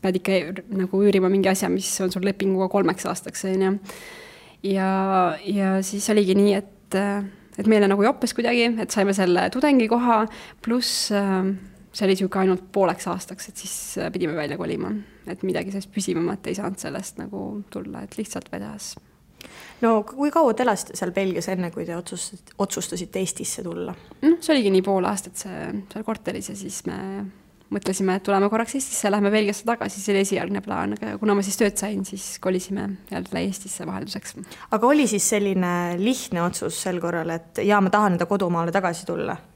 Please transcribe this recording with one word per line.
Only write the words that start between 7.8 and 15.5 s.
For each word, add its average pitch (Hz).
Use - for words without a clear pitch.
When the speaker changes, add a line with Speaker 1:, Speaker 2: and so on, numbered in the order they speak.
Speaker 1:
nagu 202
joppes 254
kuidagi, 240
et -
saime 196
selle 180
tudengikoha, 240
pluss, -
äh, 190
see 202
oli 190
sihuke 190
ainult 190
pooleks 185
aastaks, 185
et -
siis, -
äh, 165
pidime 170
välja 147
kolima. 180
Et 160
midagi 190